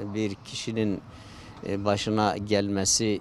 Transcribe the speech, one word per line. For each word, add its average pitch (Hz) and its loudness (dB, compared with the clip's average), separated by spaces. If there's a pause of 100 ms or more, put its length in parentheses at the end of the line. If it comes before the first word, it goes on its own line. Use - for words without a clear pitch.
(140)
bir 104 0
kişinin, 110 -2 (680)
e, 98 -2
başına 104 4
gelmesi 101 2